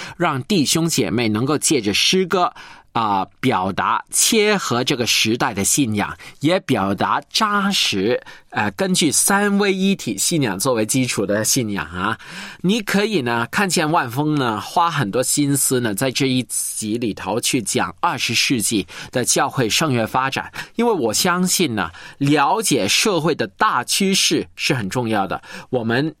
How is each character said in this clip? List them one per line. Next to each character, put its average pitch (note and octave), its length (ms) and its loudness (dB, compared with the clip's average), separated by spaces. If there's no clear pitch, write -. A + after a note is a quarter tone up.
让 D3+ 280 -2
弟 F3+ 200 2
兄 E3 220 0
姐 C3 240 0
妹 A2+ 180 0
能 G#2+ 180 0
够 D3 100 2
借 C#3 240 0
着 G2+ 140 0
诗 F#3 320 2
歌， F3+ 260 0
啊， G2+ 340 0
表 G2 340 0
达 G2+ 380 0
切 G#3+ 460 4
合 B2 260 0
这 C3+ 140 0
个 A#2 100 -2
时 A2 300 2
代 B2+ 180 -2
的 F#2+ 100 -2
信 A2+ 300 0
仰， F2 220 -2
也 E3+ 200 2
表 G2+ 340 0
达 A2 360 0
扎 G3+ 400 0
实， A2 500 0
呃， G#2+ 220 -2
根 F#3+ 200 -2
据 F3 200 2
三 G3+ 460 2
位 G3+ 140 2
一 G3 220 2
体 - 240 -6
信 D#3+ 240 0
仰 G2 160 -2
作 B2+ 160 0
为 A2 100 2
基 B2+ 220 0
础 A#2 180 0
的 G2+ 200 0
信 A2+ 260 0
仰 F2+ 160 -4
啊。 F#2 320 -4
你 G#3 200 2
可 G3+ 240 0
以 G#3+ 160 0
呢， A#2+ 320 0
看 G3+ 160 0
见 D#3+ 200 0
万 D3+ 220 0
峰 D3+ 240 0
呢， A#2 260 0
花 E3+ 300 0
很 C#3 180 -2
多 A2+ 140 0
心 C#3+ 340 0
思 C3 220 0
呢， A#2 160 -2
在 C3+ 160 -2
这 C3+ 160 0
一 B2+ 220 0
集 - 500 -6
里 A2+ 160 -2
头 G2 240 -4
去 B2+ 240 0
讲 F#2 380 -2
二 D#3+ 180 -2
十 A#2+ 160 -2
世 B2 260 0
纪 G2 240 0
的 B2 120 0
教 D3 240 0
会 A#2+ 200 0
圣 D3+ 240 0
乐 A#2+ 120 2
发 C3 240 0
展， C3 220 -6
因 A3+ 100 0
为 A#3 80 4
我 A#2+ 200 0
相 F3+ 340 2
信 E3+ 260 2
呢， F#2 180 -2
了 D3 440 2
解 A2+ 280 0
社 F#3 320 2
会 D#3+ 120 0
的 A#2 140 -2
大 D3 380 0
趋 F#3+ 280 0
势 D3 320 0
是 - 180 -2
很 A2 160 -4
重 B2 180 -2
要 G#2 160 0
的。 F2 160 -6
我 A#2+ 140 -2
们 B2+ 360 0